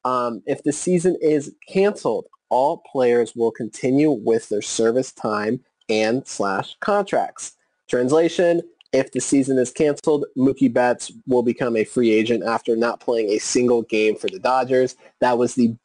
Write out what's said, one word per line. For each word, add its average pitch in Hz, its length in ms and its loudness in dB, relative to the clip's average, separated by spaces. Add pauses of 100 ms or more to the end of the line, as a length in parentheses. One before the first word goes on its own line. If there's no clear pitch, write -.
Um, 120 420 -2
if 139 160 -4
the 147 100 -2
season 175 480 0
is 151 320 0 (160)
canceled, 190 580 -2 (220)
all 139 300 0 (120)
players 120 460 0
will 117 140 0
continue 131 600 0
with 113 380 0
their 104 140 -4
service 117 500 0
time 107 480 -4 (300)
and 110 360 0
slash 196 540 -4
contracts. 196 760 -4 (320)
Translation, 165 760 2 (300)
if 175 200 -2
the - 80 -2
season 135 380 0
is 123 120 0
canceled, 147 540 0 (120)
Mookie 131 360 2
Betts 123 400 0 (140)
will 123 160 2
become 120 340 -2
a 110 80 2
free 117 260 0
agent 110 340 2
after 113 300 -2
not 117 260 -2
playing 117 300 -2
a 104 80 0
single 123 440 0
game 107 340 0
for - 120 -8
the 95 100 -8
Dodgers. 127 580 0 (240)
That 123 160 2
was 120 180 0
the 117 200 2 (100)